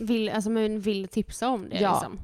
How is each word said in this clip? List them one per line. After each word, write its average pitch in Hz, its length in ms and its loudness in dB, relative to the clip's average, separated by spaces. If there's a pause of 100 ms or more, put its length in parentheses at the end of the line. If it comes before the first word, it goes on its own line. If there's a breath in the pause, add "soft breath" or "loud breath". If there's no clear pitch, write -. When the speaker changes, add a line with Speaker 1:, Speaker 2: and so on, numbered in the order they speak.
Speaker 1:
Vill, 220 240 2
alltså, 214 220 0
men 214 300 2
vill 196 280 0
tipsa - 400 -2
om 226 200 -2
det, - 120 -2
Speaker 2:
Ja, 196 120 4
Speaker 1:
liksom. - 320 0